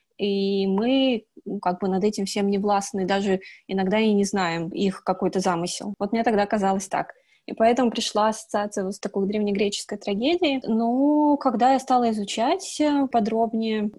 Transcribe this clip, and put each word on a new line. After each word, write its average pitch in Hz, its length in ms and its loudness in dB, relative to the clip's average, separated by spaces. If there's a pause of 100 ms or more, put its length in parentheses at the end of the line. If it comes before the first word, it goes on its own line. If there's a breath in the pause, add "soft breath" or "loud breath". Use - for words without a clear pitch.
(180)
И 196 500 0
мы, 240 580 2 (180)
ну, 196 160 -8
как 185 200 -2
бы 196 100 -2
над 185 140 0
этим 208 220 0
всем 202 240 -2
не 202 80 0
властны, 196 480 -2
даже 196 360 0 (260 loud breath)
иногда 190 320 0
и 220 140 4
не 202 100 4
знаем 170 460 -2
их 190 340 -2
какой-то 190 380 0
замысел. 180 580 -2
Вот 202 140 -4
мне 233 100 0
тогда 208 220 2
казалось 196 420 0
так. - 260 -6 (320 soft breath)
И - 80 -12
поэтому 233 380 4
пришла 220 380 0
ассоциация 208 560 -4
вот 196 100 -6
с - 40 -16
такой 196 280 -2
древнегреческой 208 720 -2
трагедией. 269 680 0
Но 277 720 2
когда 254 360 2
я 262 60 2
стала 247 320 2
изучать, 226 680 -2
э, 285 320 2
подробнее 220 880 0